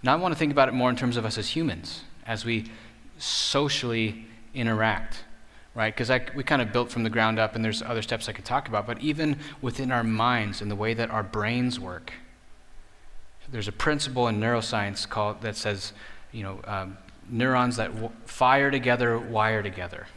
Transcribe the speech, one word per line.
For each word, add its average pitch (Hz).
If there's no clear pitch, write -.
Now 127
I -
want 175
to 160
think 151
about 135
it -
more 123
in 123
terms 123
of 113
us 107
as 107
humans, 143
as 113
we 113
socially 117
interact, 110
right? 110
'Cause 120
I, 127
we 139
kind 139
of 110
built 120
from 117
the 113
ground 110
up, 110
and 113
there's 110
other 113
steps 110
I -
could -
talk 131
about, 104
but 117
even 151
within 127
our 120
minds 110
and 104
the 101
way 110
that 113
our 110
brains 117
work, 90
there's 110
a 101
principle 131
in 107
neuroscience 110
called, 104
that 107
says, 101
you 110
know, 98
um, 98
neurons 123
that 113
w-, 113
fire 139
together, 123
wire 107
together. 92